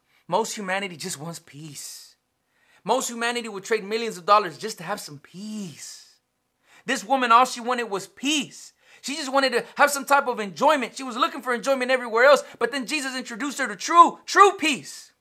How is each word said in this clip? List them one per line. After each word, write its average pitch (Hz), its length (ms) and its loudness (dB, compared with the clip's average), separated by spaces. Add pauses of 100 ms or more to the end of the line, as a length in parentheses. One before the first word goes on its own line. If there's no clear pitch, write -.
(280)
Most 214 280 -2
humanity 190 420 -6
just 139 220 -10
wants 160 200 -12
peace. - 760 -18 (680)
Most 233 260 0
humanity 233 400 -4
would 196 160 -10
trade 214 180 -2
millions 214 340 -4
of 170 80 -18
dollars 202 320 4
just 208 220 -10
to 170 40 -12
have 196 160 -6
some 147 200 -16
peace. 196 960 -14 (680)
This 254 180 -4
woman, 247 280 0
all 247 140 8
she 247 140 -4
wanted 240 240 -4
was 196 240 -6
peace. 269 640 -6 (300)
She 269 140 -8
just 285 160 -8
wanted 269 200 2
to 226 120 0 (120)
have 285 160 4
some 277 140 -4
type 277 200 4
of 226 140 -4
enjoyment. 220 580 0
She 262 60 -12
was 247 120 -10
looking 302 280 -2
for 254 100 -2
enjoyment 254 380 0
everywhere 240 320 2
else, 277 200 6 (140)
but 233 140 -2
then 269 160 -6
Jesus 269 280 -6
introduced 254 440 -8
her 262 80 -2
to 208 80 -8
true, 311 500 6
true 381 280 8
peace. 294 680 -6